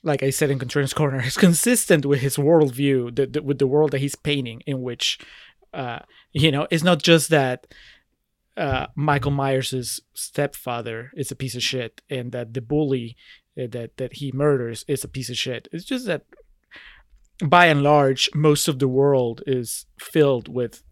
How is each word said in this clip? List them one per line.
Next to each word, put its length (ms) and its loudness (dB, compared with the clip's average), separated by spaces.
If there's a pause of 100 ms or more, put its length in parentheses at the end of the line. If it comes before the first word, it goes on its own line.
Like 200 -2
I 80 0
said 220 0
in 80 -2
Contrarian's 340 -4
Corner, 260 0
<laughs> 60 -4
it's 120 -4
consistent 680 2
with 160 2
his 160 -2
worldview, 760 2
the, 100 0
the, 180 -4
with 160 -2
the 80 2
world 240 2
that 100 -2
he's 140 -4
painting, 520 -4
in 140 -6
which, 380 -6 (540)
uh, 260 -8 (320)
you 200 2
know, 180 -2
it's 140 0
not 180 2
just 280 4
that, 380 0 (880)
uh, 400 -2
Michael 360 0
Myers' 680 -2 (140)
stepfather 1000 -8
is 160 -6
a 40 -10
piece 200 -10
of 80 -6
shit 460 -6
and 220 -8
that 220 -10
the 80 -6
bully, 560 -2 (420)
uh, 120 -6
that, 260 -12
that 160 -8
he 180 -8
murders 560 -2
is 160 -4
a 60 -12
piece 200 -10
of 80 -8
shit. 340 -6
It's 140 -10
just 200 -6
that 180 -6 (1200)
by 220 8
and 180 4
large, 500 4
most 360 4
of 100 -2
the 80 2
world 580 2
is 420 -6 (120)
filled 480 2
with 440 -6